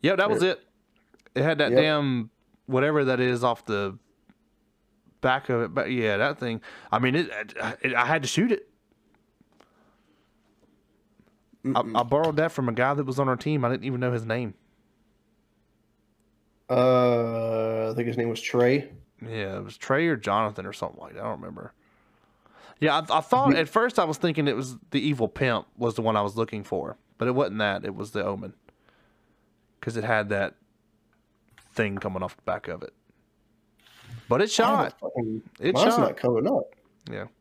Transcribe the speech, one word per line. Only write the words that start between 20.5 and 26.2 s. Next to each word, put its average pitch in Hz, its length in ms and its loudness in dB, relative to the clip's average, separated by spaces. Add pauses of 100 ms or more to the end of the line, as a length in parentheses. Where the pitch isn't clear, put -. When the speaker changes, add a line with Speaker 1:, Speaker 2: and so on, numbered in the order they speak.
Speaker 1:
or 95 80 -12
something - 260 -10
like - 140 -16
that. - 80 -12
I - 20 -10
don't 110 160 -8
remember. - 340 -14 (1080)
Yeah, 151 180 2 (120)
I, 135 80 2
I 160 40 2
thought 269 300 4
Speaker 2:
Ye- 277 60 4
Speaker 1:
at 160 120 0
first 226 300 2
I 185 40 4
was 156 140 -2
thinking 156 300 0
it 127 80 0
was 127 220 -8 (140)
the 143 80 0
Evil 123 280 0
Pimp 120 380 0 (120)
was 113 180 -2
the 117 60 -4
one 110 140 2
I 104 60 4